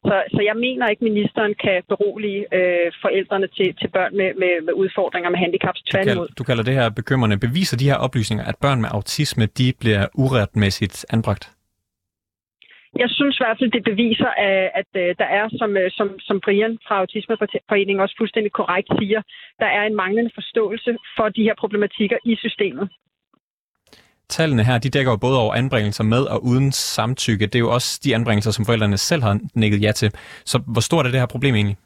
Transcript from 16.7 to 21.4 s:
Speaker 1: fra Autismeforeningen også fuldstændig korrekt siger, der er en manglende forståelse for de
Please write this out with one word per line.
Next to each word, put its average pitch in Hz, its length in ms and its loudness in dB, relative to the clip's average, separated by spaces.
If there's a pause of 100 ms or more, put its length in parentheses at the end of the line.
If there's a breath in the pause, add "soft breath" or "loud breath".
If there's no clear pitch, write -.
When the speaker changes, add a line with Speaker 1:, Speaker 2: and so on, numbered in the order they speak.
Speaker 1:
fra 202 120 0
Autismeforeningen 196 1000 -2
også 196 180 0
fuldstændig 214 340 -2
korrekt 180 360 -2 (100)
siger, 214 240 0 (360 loud breath)
der 220 80 0
er 190 160 0
en 214 120 0
manglende 208 400 0
forståelse 226 640 -2 (200)
for 220 120 2
de 214 140 0